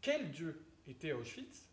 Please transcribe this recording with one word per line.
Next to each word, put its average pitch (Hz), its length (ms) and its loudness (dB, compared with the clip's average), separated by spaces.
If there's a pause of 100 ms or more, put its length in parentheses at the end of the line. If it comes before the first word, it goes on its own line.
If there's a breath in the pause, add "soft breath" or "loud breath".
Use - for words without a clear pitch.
Quel 277 280 6
Dieu 156 340 -2 (240)
était 139 220 -4
à 135 80 2
Auschwitz ? - 560 -8